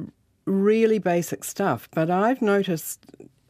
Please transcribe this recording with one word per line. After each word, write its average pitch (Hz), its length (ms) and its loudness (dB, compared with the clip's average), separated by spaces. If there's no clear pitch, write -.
really 214 540 2
basic 175 460 -2
stuff, 165 480 -4
but 160 180 0
I've 220 300 0
noticed 196 640 -2